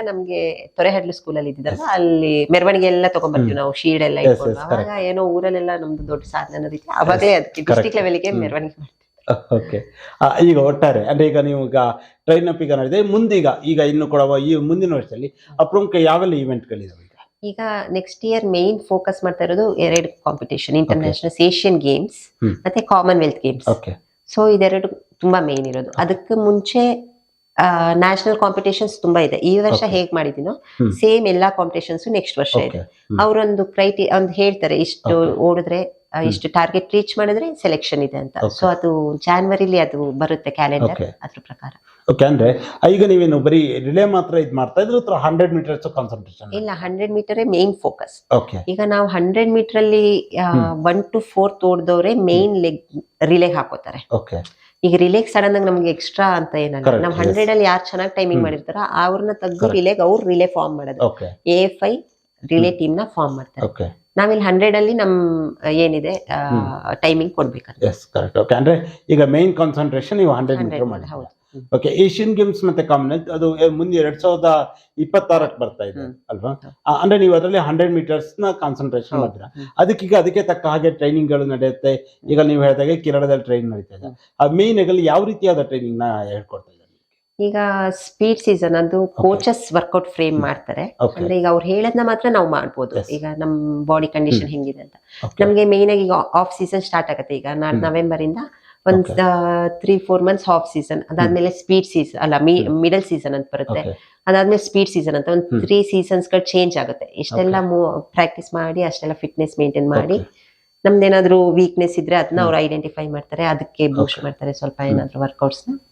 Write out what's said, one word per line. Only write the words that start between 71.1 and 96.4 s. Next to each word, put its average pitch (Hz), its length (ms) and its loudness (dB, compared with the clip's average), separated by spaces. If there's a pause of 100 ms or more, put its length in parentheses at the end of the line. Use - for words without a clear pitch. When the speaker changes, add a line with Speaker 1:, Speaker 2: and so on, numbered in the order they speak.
Speaker 2:
ಮಾಡಿದ್ದೀರಾ? - 240 -18 (160)
Speaker 1:
ಹ್ಮ್. 127 200 -20
Speaker 2:
ಓಕೆ, 131 140 0
ಏಷ್ಯನ್ 196 460 2
ಗೇಮ್ಸ್ 202 280 0
ಮತ್ತೆ 175 200 0
ಕಾಮನ್ವೆಲ್ತ್ 151 460 0
ಅದು, 160 280 -2
ಏ, 160 120 4
ಮುಂದೆ 170 280 -2
ಎರಡ್ 151 220 0
ಸಾವಿರದ 165 560 2 (220)
ಇಪ್ಪತ್ತಾರಕ್ಕೆ 156 640 0
ಬರ್ತಾ 107 220 -8
ಇದೆ 101 160 -10
Speaker 1:
ಹ್ಮ್. 127 160 -14 (140)
Speaker 2:
ಅಲ್ವಾ? 110 200 -8
Speaker 1:
ಹೌದು. 139 380 -14
Speaker 2:
ಆ, 147 140 0
ಅಂದ್ರೆ 196 180 4
ನೀವು 180 160 6
ಅದರಲ್ಲಿ 185 220 2
ಹಂಡ್ರೆಡ್ 165 360 0
ಮೀಟರ್ಸ್ 151 480 -4
ನ 196 100 0
ಕಾನ್ಸಂಟ್ರೇಷನ್ 139 680 -4
Speaker 1:
ಹೌದು. 123 80 0
Speaker 2:
ಮಾಡಿದ್ರಾ? - 200 -12
Speaker 1:
ಹ್ಮ್. 139 200 -18 (100)
Speaker 2:
ಅದಕ್ಕೀಗ 190 380 0
ಅದಕ್ಕೆ 185 280 2
ತಕ್ಕ 175 220 -4
ಹಾಗೆ 156 260 0
ಟ್ರೈನಿಂಗ್ 151 380 0
ಗಳು 143 160 0
ನಡೆಯುತ್ತೆ. 131 720 -4 (100)
ಈಗ 147 100 2
ನೀವು 151 240 4
ಹೇಳಿದಾಗೆ 139 320 2
ಕೇರಳದಲ್ಲಿ 143 480 0
ಟ್ರೈನ್ 120 260 -2
ನಡೀತಾ 101 260 -12
ಇದೆ. 95 100 -18
Speaker 1:
ಹ್ಮ್. 127 100 -16 (240)
Speaker 2:
ಆ, 143 80 4
ಮೇನ್ 202 320 2
ಆಗಿ 180 260 2
ಯಾವ 160 180 4
ರೀತಿಯಾದ 190 380 0
ಟ್ರೈನಿಂಗ್ 123 380 -6
ನ 120 40 -4 (260)
ಹೇಳ್ಕೊಡ್ತಾ 101 420 -12
ಇದ್ದಾರೆ? - 140 -20 (540)
Speaker 1:
ಈಗ 208 160 -2 (340)
ಸ್ಪೀಡ್ 220 500 -2
ಸೀಸನ್ 175 360 2
ಅದು 170 240 0
Speaker 2:
ಓಕೆ. 190 220 -4
Speaker 1:
ಕೋಚಸ್ 196 520 0
ವರ್ಕೌಟ್ 175 360 0
ಫ್ರೇಮ್ 160 260 -2
Speaker 2:
ಹ್ಮ್. 147 60 0
Speaker 1:
ಮಾಡ್ತಾರೆ. 143 640 -6
Speaker 2:
ಓಕೆ. 117 160 -2
Speaker 1:
ಅಂದ್ರೆ 180 200 -2
ಈಗ 175 60 0
ಅವ್ರು 170 200 2
ಹೇಳದ್ನ 220 380 0
ಮಾತ್ರ 226 280 0
ನಾವು 180 180 2
ಮಾಡ್ಬೋದು. 143 460 -4
Speaker 2:
ಎಸ್. - 140 -6
Speaker 1:
ಈಗ 147 160 -8 (120)
ನಮ್ 151 480 -4
ಬಾಡಿ 156 220 0
ಕಂಡೀಷನ್ 151 340 0
Speaker 2:
ಹ್ಮ್. - 80 -6
Speaker 1:
ಹೆಂಗಿದೆ 139 320 -8
ಅಂತ. - 120 -20 (320)
Speaker 2:
ಓಕೆ. - 180 -2
Speaker 1:
ನಮ್ಗೆ 208 220 4
ಮೇನ್ 202 260 4
ಆಗಿ 202 120 2
ಈಗ 185 80 0
ಆಫ್ 180 460 0